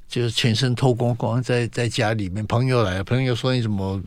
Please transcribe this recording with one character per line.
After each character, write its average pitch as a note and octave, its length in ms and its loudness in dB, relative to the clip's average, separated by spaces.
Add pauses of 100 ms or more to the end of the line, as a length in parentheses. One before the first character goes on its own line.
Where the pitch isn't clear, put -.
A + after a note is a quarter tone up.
就 A#2 140 -2
是 A#2 80 0
全 A2+ 240 2
身 B2 220 2
脱 B2+ 180 4
光 A#2+ 220 0
光， A#2 260 -2
在， A#2+ 240 0
在 A#2+ 220 -2
家 A2+ 260 0
里 G#2 140 -2
面， G2+ 180 -6
朋 B2 180 2
友 B2+ 200 4
来 F#2 100 0
了， F#2+ 100 -4
朋 B2 200 0
友 B2+ 100 0
说 B2+ 220 0
：“你 B2 40 0
怎 A2+ 80 0
么 G2 380 -2